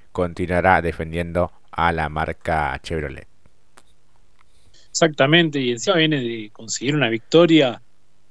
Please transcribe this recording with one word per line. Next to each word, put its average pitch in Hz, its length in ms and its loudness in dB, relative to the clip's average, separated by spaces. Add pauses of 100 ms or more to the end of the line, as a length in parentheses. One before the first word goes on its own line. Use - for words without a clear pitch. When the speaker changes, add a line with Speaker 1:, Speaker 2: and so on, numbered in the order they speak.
(120)
Speaker 1:
continuará 87 680 0
defendiendo 85 680 -4 (220)
a 82 180 0
la 80 180 -2
marca 78 720 -4
Chevrolet. 71 460 -10 (1600)
Speaker 2:
Exactamente, 151 680 2
y 127 140 0
encima 175 240 -2
viene 156 240 0
de 117 320 -8
conseguir 113 420 -6
una 135 140 0
victoria, 147 760 4 (480)